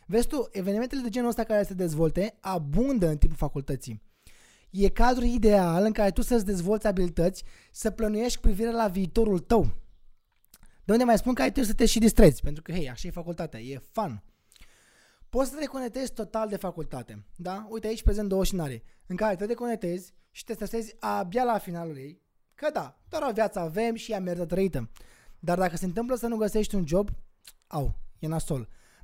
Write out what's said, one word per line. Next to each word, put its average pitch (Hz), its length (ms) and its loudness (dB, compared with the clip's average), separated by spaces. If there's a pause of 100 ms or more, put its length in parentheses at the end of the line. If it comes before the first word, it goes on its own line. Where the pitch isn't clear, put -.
Vezi 226 200 2
tu, 277 260 -2
evenimentele 208 480 -2
de 240 80 -4
genul 240 200 -2
ăsta 226 160 -2
care 208 180 2
se 202 120 -4
dezvolte 170 680 0
abundă 190 680 0
în 151 100 0
timpul 156 200 6
facultății. 135 640 -6 (680)
E 196 180 4
cadrul 240 380 4
ideal 202 580 4
în 220 80 2
care 202 180 2
tu 220 120 0
să-ți 226 220 2
dezvolți 196 420 -2
abilități, 180 580 0 (280)
să - 180 -4
plănuiești 220 480 -2
cu - 80 4
privire 214 240 4
la 226 180 0
viitorul 196 500 2
tău. - 420 4 (1040)
De 190 80 2
unde 240 120 4
mai 233 140 6
spun 254 160 0
că 262 80 -2
ai, 262 80 2
trebuie 226 220 0
să - 60 0
te 226 80 6
și 233 120 4
distrezi, 208 420 8
pentru 147 220 -2
că, - 100 -12
hei, 160 180 -2
așa 123 180 -8
e - 20 -6
facultatea, 165 500 -10
e 131 180 -12
fun. 127 440 -6 (1040)
Poți 262 200 0
să 269 60 -12
te 302 60 -10
deconectezi 262 520 -8
total 220 360 -6
de 202 80 -6
facultate, 131 680 -10 (120)
da? 196 340 -10
Uite 226 160 -8
aici 220 160 -6
prezent 208 260 2
două 190 160 2
scenarii 147 380 -4 (240)
în 180 100 -8
care 208 200 0
te 196 100 -8
deconectezi 226 680 -6 (160)
și - 140 -20
te - 80 -10
stresezi 214 480 -8
abia 208 440 -2
la 233 140 0
finalul 170 380 -8
ei, 143 260 -16 (320)
că 294 180 -4
da, 165 360 -8
doar 311 140 -6
o 269 100 -2
viață 208 260 0
avem 190 360 -2
și 226 180 -10
ea 202 80 -4
merită 175 260 -4
trăită. 170 440 -2 (480)
Dar 175 200 -2
dacă 180 180 0
se 190 80 -4
întâmplă 226 320 -2
să 233 100 -6
nu 233 100 -2
găsești 214 380 0
un 185 120 0
job, 185 220 0 (580)
au, - 320 -2 (200)
e - 80 -8
nasol. 156 420 -4 (360)